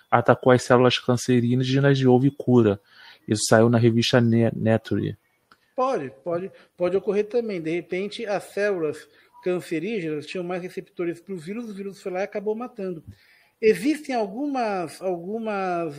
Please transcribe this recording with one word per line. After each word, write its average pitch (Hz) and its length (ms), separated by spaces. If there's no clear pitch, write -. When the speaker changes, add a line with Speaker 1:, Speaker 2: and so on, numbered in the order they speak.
Speaker 1:
atacou 123 400
as 123 120
células 123 360
cancerígenas 127 1000
e 135 100
houve 127 240
cura. 113 480
Isso 107 200
saiu 117 220
na 120 80
revista 117 420
Ne-, 113 360
Nature. 107 600
Speaker 2:
Pode, 233 360
pode, 175 260
pode 175 220
ocorrer 208 320
também. 214 320
De 156 100
repente, 185 540
as 190 200
células 180 640
cancerígenas 165 840
tinham 185 180
mais 180 180
receptores 175 600
pro 196 160
vírus, 208 320
o 208 40
vírus 196 280
foi 190 100
lá 180 80
e 196 40
acabou 208 300
matando. 196 480
Existem 233 520
algumas, 220 880
algumas, 185 960